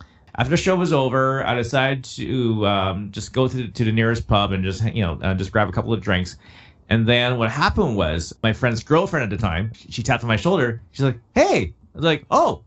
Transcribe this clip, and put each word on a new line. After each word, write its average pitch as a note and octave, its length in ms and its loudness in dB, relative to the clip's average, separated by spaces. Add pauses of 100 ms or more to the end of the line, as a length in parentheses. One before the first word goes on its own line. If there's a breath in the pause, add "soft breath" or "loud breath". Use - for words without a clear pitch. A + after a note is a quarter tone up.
(360 soft breath)
After B2 140 0
the E3+ 60 2
show F#3 180 2
was F3 180 0
over, C3 540 0
I A#2+ 80 0
decided C3 480 0 (140)
to, A#2 500 -2
um, G2 460 -2
just - 200 -10
go C3 140 2
to B2 100 -4
the, B2 120 -6
to - 160 -2
the A2 80 0
nearest A2+ 340 2
pub G2+ 240 2
and F#2+ 140 -2
just, F#2+ 280 -4
you A#2 80 -4
know, E2+ 220 0
uh, F#2 120 0
just F#2+ 180 -4
grab G#2+ 160 2
a F2+ 40 -6
couple A2 200 -2
of G#2 80 -2
drinks. F2+ 360 -2 (520 loud breath)
And A2+ 200 2
then B2 300 2
what A#2 140 0
happened D#3 440 2
was, E2 460 -2
my A2 100 2
friend's A2+ 300 -2
girlfriend D#3+ 400 2
at G#2+ 80 -4
the G2+ 100 -6
time, F#2+ 300 -2 (180)
she - 140 -8
tapped A#2+ 220 0
on A#2 40 -4
my A2+ 80 4
shoulder. B2+ 540 0
She's C#3 140 -4
like, C3 160 0 (140)
"Hey." A#3+ 380 2 (220)
I - 20 -20
was C#3+ 80 -6
like, D#3+ 280 0
"Oh, D4+ 340 2